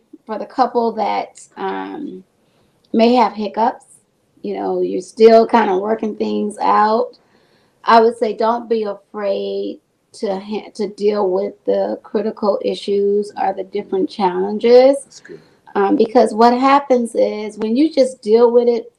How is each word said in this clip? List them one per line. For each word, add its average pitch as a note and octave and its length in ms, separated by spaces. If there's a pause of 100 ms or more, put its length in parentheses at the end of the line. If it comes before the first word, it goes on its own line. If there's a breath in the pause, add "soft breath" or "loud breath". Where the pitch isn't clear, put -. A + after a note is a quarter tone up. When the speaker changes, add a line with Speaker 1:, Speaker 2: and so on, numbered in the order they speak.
(260)
Speaker 1:
for A3 120
the G3+ 80
couple A#3+ 480
that, G#3 460 (160)
um, - 680 (680)
may A3+ 240
have G#3+ 160
hiccups, G#3+ 540 (560)
you G3+ 140
know, F#3+ 260
you're F#3 180
still A3+ 480
kinda G#3+ 300
working G#3+ 400
things G#3 440
out, G#3+ 560 (680)
I A3+ 160
would A3+ 160
say A3 160
don't A3+ 340
be A3+ 160
afraid G3+ 960 (340)
to G3 260
ha-, G#3 360
to G#3 120
deal G3+ 420
with G3 240 (100)
the G3 400
critical G#3+ 600
issues G3+ 680 (100)
or F#3+ 120
the F#3+ 100
different G#3 460
challenges. G#3+ 960
Speaker 2:
That's - 160
good. E3 180 (360 loud breath)
Speaker 1:
Um, G3+ 200
because A3+ 380
what A#3+ 240
happens C4+ 580
is G#3 420
when A3 200
you D#4 160
just C4 280
deal A#3 300
with A#3+ 160
it A#3 320